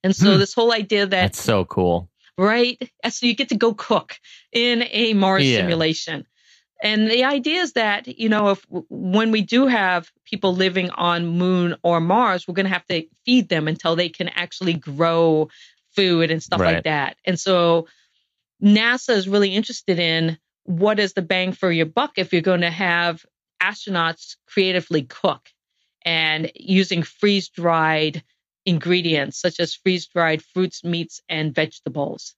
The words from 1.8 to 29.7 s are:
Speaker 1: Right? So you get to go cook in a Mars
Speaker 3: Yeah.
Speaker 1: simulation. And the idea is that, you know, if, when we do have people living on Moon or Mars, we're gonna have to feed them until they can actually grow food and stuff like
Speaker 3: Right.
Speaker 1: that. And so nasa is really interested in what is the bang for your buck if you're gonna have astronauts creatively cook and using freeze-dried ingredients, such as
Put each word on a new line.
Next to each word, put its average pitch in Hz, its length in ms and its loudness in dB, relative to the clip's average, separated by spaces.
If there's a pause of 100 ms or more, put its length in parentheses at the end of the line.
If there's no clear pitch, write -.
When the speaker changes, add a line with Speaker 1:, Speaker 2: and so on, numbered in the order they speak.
Speaker 1:
Right? 233 420 0 (300)
So - 160 -2
you 233 80 2
get - 140 -4
to 247 60 0
go 233 200 2
cook - 420 -4 (340)
in 240 380 0
a 226 240 0
Mars 190 320 2
Speaker 3:
Yeah. 120 140 4
Speaker 1:
simulation. 160 640 -2 (580)
And 214 280 0
the 247 140 2
idea 285 360 -2
is 339 120 -4
that, 214 340 -2 (100)
you 226 120 -2
know, 208 200 2
if, 196 160 -2 (240)
when 208 400 0
we 220 140 2
do 254 240 2
have 185 420 0 (160)
people 190 300 -2
living 185 340 0
on 170 380 -2
Moon 175 560 0
or 170 160 2
Mars, 185 480 0
we're 180 80 -8
gonna 190 140 0
have 180 180 -4
to 165 180 -4 (220)
feed 247 220 2
them 156 180 0
until 165 280 -2
they 170 140 -2
can 170 200 -8
actually 175 440 -4
grow 160 760 0 (460)
food 170 360 2
and 160 100 -2
stuff - 180 -4
like 165 160 4
Speaker 3:
Right. 165 100 -4
Speaker 1:
that. 147 400 -2
And 180 140 -2
so 170 480 2 (760)
nasa 220 520 4
is 190 140 0
really 196 240 2
interested 202 460 -2
in 165 400 0 (240)
what 202 360 0
is 196 140 -2
the 190 80 -2
bang 185 300 -2
for 180 200 -2
your 165 140 2
buck 247 320 -4
if 185 160 -2
you're 170 80 2
gonna 175 300 0
have 170 520 -2 (380)
astronauts 180 760 -4 (100)
creatively 180 560 0
cook - 460 -6 (540)
and 160 520 -2
using 185 480 0
freeze-dried 160 1200 0 (420)
ingredients, 170 720 0
such - 200 -4
as 170 160 -4